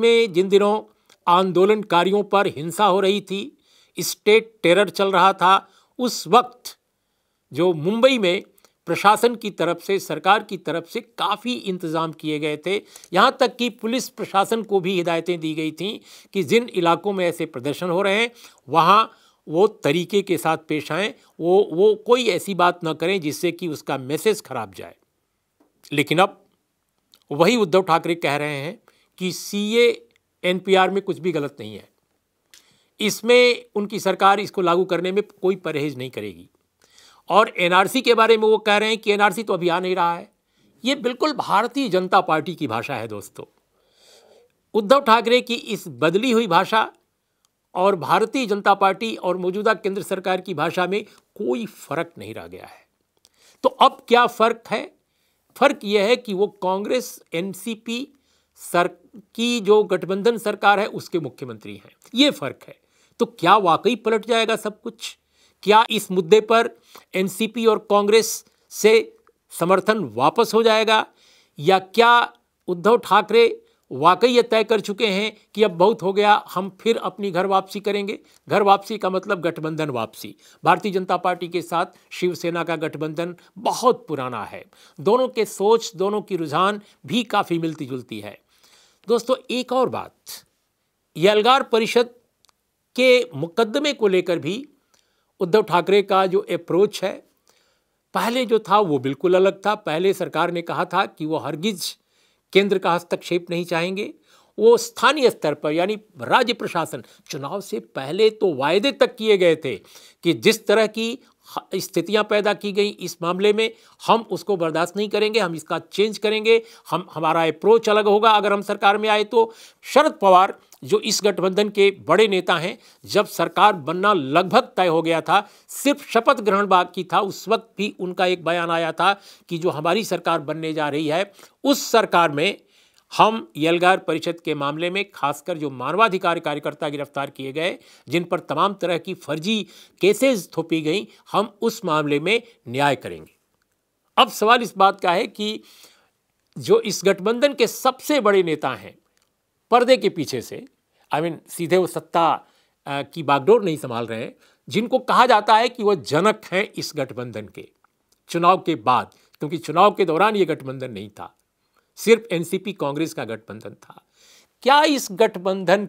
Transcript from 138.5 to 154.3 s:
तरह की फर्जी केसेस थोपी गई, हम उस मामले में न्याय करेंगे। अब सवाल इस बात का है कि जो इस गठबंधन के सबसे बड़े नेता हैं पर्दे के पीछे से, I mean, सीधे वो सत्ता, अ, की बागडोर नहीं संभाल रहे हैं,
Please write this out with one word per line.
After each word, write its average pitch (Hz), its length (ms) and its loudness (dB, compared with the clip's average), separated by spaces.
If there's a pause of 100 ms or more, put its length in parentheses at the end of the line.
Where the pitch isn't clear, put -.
तरह 175 240 -4
की 175 180 -10
फर्जी 170 500 -6 (340)
केसेस 208 560 2
थोपी 160 260 -2
गई, 190 240 -4 (260)
हम 208 200 -2 (100)
उस 220 220 -4
मामले 151 360 0
में 214 220 -2 (260)
न्याय 135 280 0
करेंगे। 80 380 -14 (800)
अब 247 140 4
सवाल 233 320 2
इस 190 160 -8
बात 190 220 2
का 180 120 0
है 190 140 -2
कि 214 340 -8 (960)
जो 165 260 2
इस 202 220 -6
गठबंधन 226 500 0
के 233 120 2
सबसे 262 540 -2
बड़े 202 220 4
नेता 151 320 -4
हैं 98 220 -16 (760)
पर्दे 247 260 6
के 202 120 0
पीछे 131 340 -4
से, - 220 -16 (480)
I 143 80 0
mean, 165 160 -4 (120)
सीधे 170 280 -2
वो 185 100 2
सत्ता, - 420 -2 (580)
अ, 143 180 -6
की 160 180 -12
बागडोर 143 420 4
नहीं 160 120 -2
संभाल 120 300 -8
रहे 113 140 -10
हैं, 175 140 -12 (340)